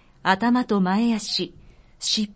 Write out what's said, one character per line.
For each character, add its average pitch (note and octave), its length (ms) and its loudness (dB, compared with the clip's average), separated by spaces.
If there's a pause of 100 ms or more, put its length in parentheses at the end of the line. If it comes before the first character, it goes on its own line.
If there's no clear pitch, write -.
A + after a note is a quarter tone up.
(220)
頭 A#3+ 440 2
と G#3 160 2
前 G#3 320 2
足、 - 420 -6 (420)
尻 G#3+ 380 -4